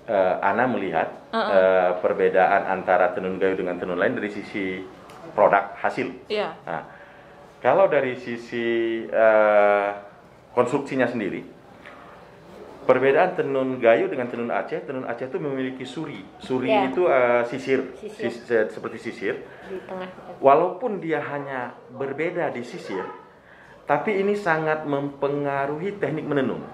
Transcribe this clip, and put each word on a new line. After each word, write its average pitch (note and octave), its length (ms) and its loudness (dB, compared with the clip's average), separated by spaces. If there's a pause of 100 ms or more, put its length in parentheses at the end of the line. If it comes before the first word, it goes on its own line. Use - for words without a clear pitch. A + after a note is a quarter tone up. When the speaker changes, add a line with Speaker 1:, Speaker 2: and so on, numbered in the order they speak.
Speaker 1:
eh, F#2+ 380 2
Ana G#2+ 260 2
melihat, F#2+ 400 -2 (220)
Speaker 2:
Uh-uh. A3+ 180 -2
Speaker 1:
eh, F#2 480 6
perbedaan F#2 720 2
antara F#2 480 2
tenun F#2 240 -4
Gayo F#2+ 160 2
dengan F2+ 240 -4
tenun F#2 160 -4
lain F2+ 160 2
dari G2 160 -4
sisi F#2+ 560 -6 (480)
produk G2 480 4
hasil. G2 480 -4
Speaker 2:
Iya. G3 240 -4 (160)
Speaker 1:
Nah, - 160 -8 (760)
kalau E3 280 4
dari C3 260 0
sisi, A#2 540 -6 (360)
eh, G#2 840 6 (640)
konstruksinya C3 560 0
sendiri, G2+ 400 -6 (1400)
perbedaan C#3 560 4
tenun C3 400 -2
Gayo A#2 320 4
dengan B2+ 160 -4
tenun A#2 240 -6
Aceh, G2+ 320 -4
tenun C3 240 -8
Aceh B2 240 -6
itu F#3 80 -6
memiliki C3 480 -6
suri. C3+ 400 -12 (100)
Suri C3 320 -2
Speaker 3:
Iya. G2+ 220 2
Speaker 1:
itu, F3+ 160 2
eh, B2 400 4
sisir, C3 500 -2
Speaker 3:
Sisir. A2+ 320 -8
Speaker 1:
sis-, - 160 -8
se-, A2+ 240 2
seperti A#2 320 -10
sisir. G#2+ 340 -6 (300)
Speaker 3:
Di F#3+ 220 -10
tengah. F#3 240 -12 (320)
Speaker 1:
Walaupun F3+ 560 4
dia D#3 240 -4
hanya C3+ 500 -8 (160)
berbeda C#3 600 -4
di A#2+ 160 -8
sisir, G2 400 -8 (800)
tapi E3 320 0
ini G3+ 160 0
sangat D#3 480 -2
mempengaruhi C#3+ 1160 -4
teknik D3+ 280 -4
menenun. A#2+ 360 -2 (120)